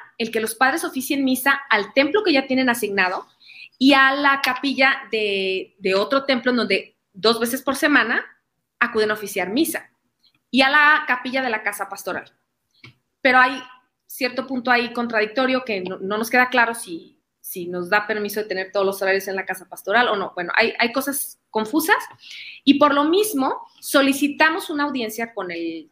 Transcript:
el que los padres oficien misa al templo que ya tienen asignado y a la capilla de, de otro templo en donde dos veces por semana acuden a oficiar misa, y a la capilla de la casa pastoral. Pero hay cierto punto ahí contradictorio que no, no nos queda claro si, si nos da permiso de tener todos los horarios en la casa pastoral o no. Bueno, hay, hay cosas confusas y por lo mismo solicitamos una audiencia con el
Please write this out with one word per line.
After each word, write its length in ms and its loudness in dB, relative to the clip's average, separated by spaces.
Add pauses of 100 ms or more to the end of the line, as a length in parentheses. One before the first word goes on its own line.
(180)
el 140 -6
que 100 -2
los 140 -6
padres 280 2
oficien 400 -4
misa 460 0
al 240 0
templo 300 2
que 100 2
ya 140 2
tienen 220 2
asignado 580 0 (500)
y 160 6
a 200 6
la 300 2
capilla 680 0
de, 680 -4
de 160 0
otro 300 0
templo 260 0
en 60 0
donde 380 -2 (180)
dos 260 2
veces 220 -4
por 160 -4
semana 480 2 (540)
acuden 320 0
a 20 -2
oficiar 360 -6
misa, 400 -2 (600)
y 100 2
a 80 4
la 380 4
capilla 340 -4
de 80 -4
la 140 -4
casa 260 -6
pastoral. 420 -10 (920)
Pero 180 6
hay 220 2 (440)
cierto 420 -6
punto 240 -2
ahí 220 0
contradictorio 720 0
que 160 -4
no, 160 -8
no 200 -6
nos 120 -4
queda 200 2
claro 260 2
si, 440 -14 (220)
si 260 -10
nos 220 -6
da 180 0
permiso 340 -4
de 40 -8
tener 260 -6
todos 140 0
los 160 -2
horarios 260 0
en 80 -6
la 100 -4
casa 220 -8
pastoral 400 0
o 80 0
no. 200 -4
Bueno, 200 -6
hay, 240 2
hay 140 0
cosas 460 -6 (100)
confusas 480 0 (680)
y 120 6
por 180 6
lo 120 2
mismo 640 0 (140)
solicitamos 880 2
una 160 -4
audiencia 480 -6
con 180 -8
el 400 -8